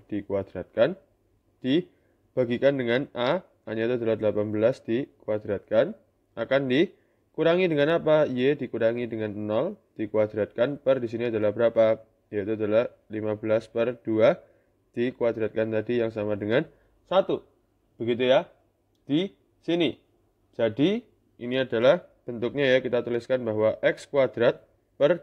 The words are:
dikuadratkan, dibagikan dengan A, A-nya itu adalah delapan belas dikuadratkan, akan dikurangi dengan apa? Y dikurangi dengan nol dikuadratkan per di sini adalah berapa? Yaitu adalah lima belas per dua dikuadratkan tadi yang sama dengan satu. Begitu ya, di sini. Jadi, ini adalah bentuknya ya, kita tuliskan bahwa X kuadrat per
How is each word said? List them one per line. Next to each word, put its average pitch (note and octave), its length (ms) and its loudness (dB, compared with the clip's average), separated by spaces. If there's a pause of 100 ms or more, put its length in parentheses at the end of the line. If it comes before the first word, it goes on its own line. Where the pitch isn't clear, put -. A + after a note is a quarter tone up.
dikuadratkan, G2 880 -4 (640)
dibagikan C3 1200 -2
dengan B2 360 0
A, C3+ 280 0 (200)
A-nya A2 240 -4
itu B2 120 0
adalah A2+ 200 0
delapan G#2 360 -2
belas A2 280 0
dikuadratkan, A2 1120 -2 (400)
akan C3 320 0
dikurangi E3 1000 -2
dengan D#3 320 2
apa? D3+ 280 2
Y B2+ 280 0
dikurangi A#2+ 520 -2
dengan A2 280 -6
nol G#2+ 300 -2 (340)
dikuadratkan G#2+ 800 -2
per C3 200 0
di A#2+ 120 -6
sini A#2 160 -4
adalah G#2+ 280 0
berapa? A2+ 440 2 (320)
Yaitu G#2 280 -4
adalah A2 280 2 (200)
lima G#2+ 320 -6
belas A2 320 -2
per A#2 320 -2
dua A2+ 320 4 (580)
dikuadratkan A2+ 800 -2
tadi A2+ 320 -2
yang A2 80 -6
sama G#2 240 -4
dengan A2 300 -2 (420)
satu. F#3 320 0 (560)
Begitu B2 320 -2
ya, D3+ 160 4 (640)
di F3 240 -2 (320)
sini. E3 320 -2 (560)
Jadi, C#3 480 0 (400)
ini B2 160 -6
adalah B2+ 400 4 (320)
bentuknya B2 480 0
ya, - 0 -
kita B2 240 0
tuliskan A#2+ 400 -2
bahwa G#2+ 400 0
X D#3 240 0
kuadrat C3 560 0 (320)
per D#3 300 2